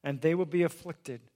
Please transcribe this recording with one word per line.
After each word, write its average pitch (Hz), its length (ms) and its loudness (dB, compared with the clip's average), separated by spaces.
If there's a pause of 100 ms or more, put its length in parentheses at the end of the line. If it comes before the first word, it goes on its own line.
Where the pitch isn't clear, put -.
and 143 180 -4
they 160 140 4
will 180 100 0
be 170 180 2
afflicted 156 580 -6 (140)